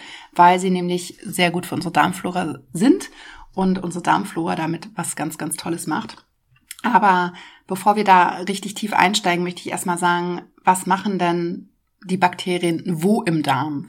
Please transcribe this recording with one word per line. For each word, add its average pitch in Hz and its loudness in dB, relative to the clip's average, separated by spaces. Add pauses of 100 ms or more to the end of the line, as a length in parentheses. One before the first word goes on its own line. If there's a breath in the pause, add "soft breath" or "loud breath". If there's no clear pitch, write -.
(340 loud breath)
weil 175 8
sie 185 0
nämlich 180 -2
sehr 175 0
gut 175 -4
für - -8
unsere 175 -4
Darmflora 165 -2 (140)
sind 277 4 (440 loud breath)
und 190 0
unsere 170 -8
Darmflora 175 0
damit 165 -6
was - -6
ganz, 151 -8
ganz - -8
Tolles 170 -6
macht. - -8 (580)
Aber 190 2 (340 loud breath)
bevor 196 0
wir 214 0
da 185 6 (100)
richtig 196 -6
tief - -6
einsteigen, 180 2
möchte 175 -8
ich - -10
erstmal 175 -4
sagen, 175 0 (220)
was 185 2
machen 185 0
denn 175 -2 (340)
die 185 -2
Bakterien 180 0 (220)
wo 208 2
im 160 0
Darm? 143 -2